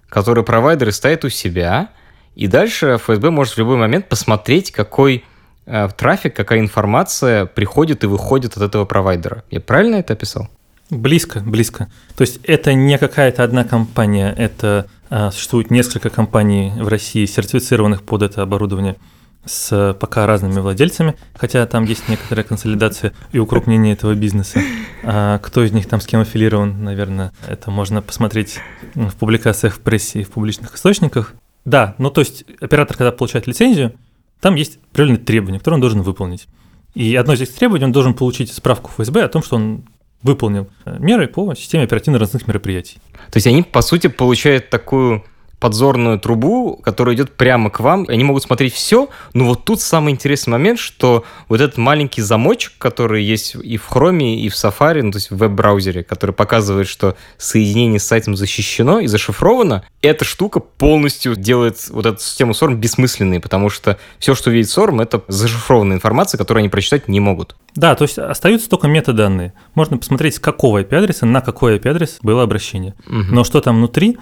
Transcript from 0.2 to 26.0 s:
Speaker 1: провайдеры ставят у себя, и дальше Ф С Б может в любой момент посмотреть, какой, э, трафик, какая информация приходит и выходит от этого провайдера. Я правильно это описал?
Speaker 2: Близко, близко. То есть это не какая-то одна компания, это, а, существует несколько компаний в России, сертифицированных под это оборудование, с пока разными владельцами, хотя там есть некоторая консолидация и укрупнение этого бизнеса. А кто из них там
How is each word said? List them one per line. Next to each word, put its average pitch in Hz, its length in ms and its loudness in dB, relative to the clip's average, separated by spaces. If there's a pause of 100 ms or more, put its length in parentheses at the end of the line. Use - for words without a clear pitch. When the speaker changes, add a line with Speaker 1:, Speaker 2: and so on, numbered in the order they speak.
Speaker 1:
провайдеры 120 480 2
ставят 151 320 0
у 127 60 -2
себя, 92 600 -2 (460)
и 104 100 -4
дальше 147 480 2
Ф - 140 -4
С 110 100 2
Б 131 120 0
может 143 240 0
в - 40 -4
любой 117 180 0
момент 120 320 0
посмотреть, 117 600 0
какой, 131 540 0 (420)
э, 107 300 -2
трафик, - 400 0
какая 110 240 0
информация 110 840 0
приходит 143 600 -2
и - 20 2
выходит 117 500 -2
от 101 60 -4
этого 101 220 -2
провайдера. 95 640 -2
Я 104 100 -8
правильно 214 360 2
это 180 160 -2
описал? 107 360 -8 (420)
Speaker 2:
Близко, 139 500 0
близко. 107 480 -2 (280)
То - 60 2
есть - 200 0
это 147 320 2
не 139 240 4
какая-то 127 460 2
одна 120 180 2
компания, 107 720 0
это, 104 520 -2 (200)
а, 104 220 -2
существует 113 400 -2
несколько 120 400 0
компаний 104 640 0
в 107 120 -4
России, 107 380 -2
сертифицированных 104 760 0
под 104 200 -4
это 101 200 -2
оборудование, 98 540 -2 (480)
с 101 540 -2
пока - 280 -2
разными 98 340 0
владельцами, 143 540 0 (200)
хотя 123 320 0
там 113 180 0
есть 110 240 -4
некоторая 110 360 -4
консолидация 107 680 -2 (200)
и - 60 -2
укрупнение 110 560 2
этого 107 200 -2
бизнеса. 104 460 -2 (420)
А 104 360 0
кто - 260 0
из 104 80 0
них 104 160 0
там 110 120 -2